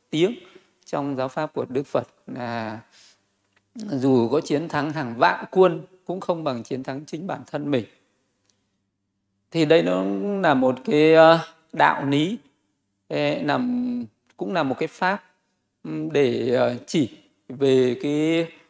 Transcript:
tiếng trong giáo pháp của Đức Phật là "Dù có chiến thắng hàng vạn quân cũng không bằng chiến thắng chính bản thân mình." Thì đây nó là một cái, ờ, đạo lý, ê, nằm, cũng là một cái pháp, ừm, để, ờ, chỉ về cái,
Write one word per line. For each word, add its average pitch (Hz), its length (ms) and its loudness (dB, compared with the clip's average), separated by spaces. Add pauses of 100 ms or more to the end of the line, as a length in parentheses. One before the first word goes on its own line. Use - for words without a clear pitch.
tiếng 175 260 0 (500)
trong 143 300 -6
giáo 131 120 -2
pháp 156 260 -8
của 127 160 -4
Đức 135 180 -4
Phật 123 200 -4 (200)
là 117 520 -8 (960)
"Dù 131 560 0
có 151 100 0
chiến 160 280 -4
thắng 151 220 -4
hàng 139 260 -6
vạn 165 340 -4
quân 175 300 2 (240)
cũng 175 140 -8
không 170 240 -6
bằng 127 200 -4
chiến 131 200 -8
thắng 139 220 -10
chính 170 220 -12
bản 147 140 -8 (100)
thân 147 200 -6
mình." 120 140 -2 (1700)
Thì 165 140 0
đây 165 180 6
nó 180 200 0 (380)
là 160 120 4
một 131 220 2 (100)
cái, 156 280 6
ờ, 160 260 8 (340)
đạo 156 320 2
lý, 156 320 0 (720)
ê, 147 360 -4
nằm, 123 600 -2 (320)
cũng 196 160 -6
là 170 100 0
một 131 160 -2
cái 160 80 -4
pháp, 190 360 -2 (600)
ừm, 156 280 -8
để, 123 440 0
ờ, 123 200 2 (120)
chỉ 143 300 -2 (320)
về 127 520 2
cái, 160 500 0 (180)